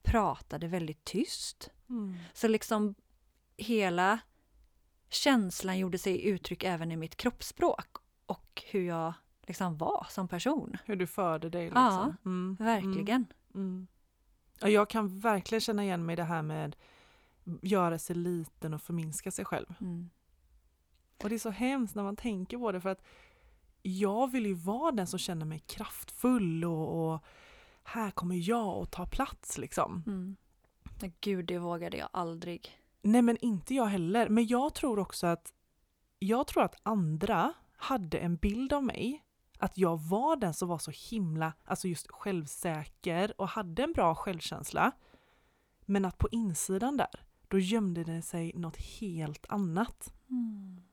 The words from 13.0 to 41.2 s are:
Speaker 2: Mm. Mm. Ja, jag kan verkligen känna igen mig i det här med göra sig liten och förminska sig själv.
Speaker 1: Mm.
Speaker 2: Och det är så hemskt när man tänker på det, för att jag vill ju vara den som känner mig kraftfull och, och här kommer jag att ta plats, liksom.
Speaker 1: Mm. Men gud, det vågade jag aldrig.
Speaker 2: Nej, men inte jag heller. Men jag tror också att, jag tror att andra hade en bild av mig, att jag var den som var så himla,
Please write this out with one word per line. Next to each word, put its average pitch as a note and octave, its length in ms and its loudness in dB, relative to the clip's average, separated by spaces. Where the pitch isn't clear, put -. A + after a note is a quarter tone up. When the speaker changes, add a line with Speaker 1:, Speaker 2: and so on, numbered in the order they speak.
Speaker 2:
Mm. F#3+ 140 -4
Mm. F#3 200 -6
Ja, G#3 100 2
jag G#3 200 8
kan G3 300 -2
verkligen G#3+ 420 2
känna G#3 220 0
igen F3 220 0
mig E3+ 80 -2
i - 20 0
det F3 80 -2
här E3 180 -2
med D#3 340 -4
göra F3+ 380 2
sig - 160 -6
liten E3+ 580 -4
och D#3 80 -6
förminska E3+ 500 -6
sig F#3+ 140 -6
själv. - 360 -4
Speaker 1:
Mm. F3 280 -6
Speaker 2:
Och G#3 60 -2
det A3+ 60 0
är A3 40 -2
så A3 100 -4
hemskt B3 460 0
när G#3 80 -2
man G3 120 -2
tänker G#3 420 -4
på A#3 140 0
det, F#3 100 -2
för F#3+ 80 -2
att F#3+ 140 -4
jag G3+ 500 2
vill B3 140 0
ju G3 80 2
vara G#3+ 380 0
den F#3+ 160 0
som F3+ 120 -4
känner D#3+ 260 -4
mig D#3 140 -6
kraftfull G3 1080 0
och, D#3+ 480 0
och D#3+ 100 -6
här A3 280 -4
kommer F3 380 -2
jag A3+ 180 2
att - 80 -8
ta F3+ 140 -8
plats, - 520 -4
liksom. D#3+ 500 -2
Speaker 1:
Mm. F#3+ 280 -6
Men F#3 200 -8
gud, F#3 240 -2
det F3 120 -2
vågade E3+ 400 -4
jag - 160 -6
aldrig. E3+ 680 -6
Speaker 2:
Nej, A3+ 200 8
men A#3 160 6
inte A#3 380 -2
jag B3 100 4
heller. G3+ 440 2
Men A3+ 180 8
jag B3 280 2
tror A#3 240 2
också - 280 -2
att, - 260 -2
jag A3+ 280 2
tror D4 160 4
att - 200 2
andra G3 680 2
hade F#3+ 400 -2
en E3+ 180 2
bild A#3 380 0
av C#4+ 100 2
mig, B3+ 400 -2
att - 180 -2
jag E3+ 240 4
var A3+ 340 2
den G3 180 0
som F3+ 160 -2
var E3+ 80 0
så - 140 -8
himla, D#3+ 420 0